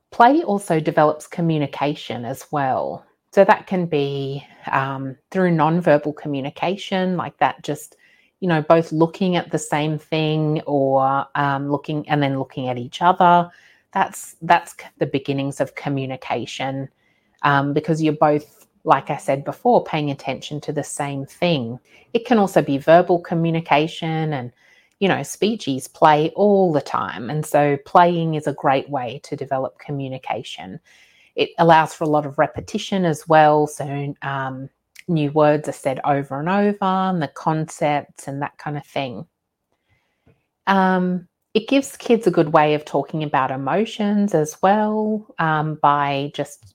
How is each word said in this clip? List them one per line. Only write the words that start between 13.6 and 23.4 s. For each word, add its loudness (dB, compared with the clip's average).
That's, -6
that's 0
c-, -20
the -2
beginnings -4
of -4
communication, -6
um, 2
because -2
you're 2
both -2
like 0
I -4
said -4
before, 0
paying -4
attention -8
to -6
the -6
same -8
thing. -4
It -2
can 4
also 2
be -2
verbal 6
communication -2